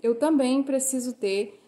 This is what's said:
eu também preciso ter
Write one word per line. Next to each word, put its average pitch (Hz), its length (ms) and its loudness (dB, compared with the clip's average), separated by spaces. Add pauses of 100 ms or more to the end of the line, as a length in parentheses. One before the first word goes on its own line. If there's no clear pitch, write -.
eu 233 120 2
também 269 480 2
preciso 262 520 -2
ter 202 540 -4